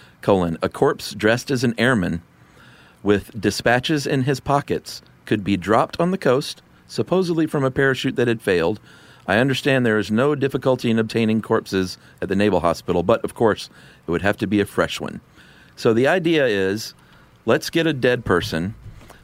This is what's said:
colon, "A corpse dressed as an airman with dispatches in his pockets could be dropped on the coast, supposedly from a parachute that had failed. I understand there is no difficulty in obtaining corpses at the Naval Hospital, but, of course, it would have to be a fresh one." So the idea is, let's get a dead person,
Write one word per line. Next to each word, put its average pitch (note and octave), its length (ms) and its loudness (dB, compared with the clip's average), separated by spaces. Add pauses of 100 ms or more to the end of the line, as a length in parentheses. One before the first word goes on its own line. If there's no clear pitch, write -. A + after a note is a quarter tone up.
(200)
colon, F2+ 420 2
"A F#2 60 0
corpse - 460 -2
dressed A2 360 0
as C3 140 0
an A#2+ 140 0
airman F#2+ 440 0 (800)
with G2+ 380 0
dispatches B2+ 640 0
in C3+ 160 -2
his C#3 180 -2
pockets - 600 -4 (240)
could G#2+ 200 -2
be G2+ 120 0
dropped G#2 440 0
on F3 100 0
the F#3+ 80 -2
coast, - 420 0 (260)
supposedly E3 600 -2
from D3 180 -2
a C3 60 0
parachute C3 460 0
that A#2 120 2
had A#2 140 -2
failed. F2+ 360 0 (480)
I G2 120 2
understand C3 480 2
there G#2+ 120 2
is G2 120 -2
no C3+ 240 2
difficulty C3 560 -2
in A2+ 80 2
obtaining A2 420 0
corpses F#2+ 560 -2 (240)
at F2+ 80 -4
the F#2+ 80 0
Naval G2 240 4
Hospital, E2+ 420 0
but, G#2+ 220 2
of G2+ 100 -8
course, - 360 0 (360)
it - 40 -4
would F2 120 -2
have G2+ 160 0
to - 80 -2
be G#2 140 0
a G2 60 0
fresh - 340 -4
one." - 200 -10 (560)
So A#2 180 2
the B2+ 140 4
idea E3 380 2
is, G2+ 480 -2 (520)
let's B2+ 240 0
get E3 160 0
a D#3+ 80 2
dead B2 300 0
person, F2+ 500 -2 (500)